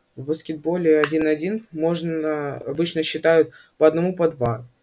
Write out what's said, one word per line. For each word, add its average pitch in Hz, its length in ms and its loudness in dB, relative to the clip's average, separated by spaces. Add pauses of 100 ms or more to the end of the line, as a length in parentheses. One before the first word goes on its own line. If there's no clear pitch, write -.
(160)
в 131 80 -12
баскетболе 160 760 0
один 156 240 0
на 156 60 0
один, 185 420 -4
можно, 156 880 -4
обычно 165 460 -4
считают 165 480 2 (260)
по 156 100 6
одному, 170 280 2
по 170 140 2
два. 120 360 -2 (180)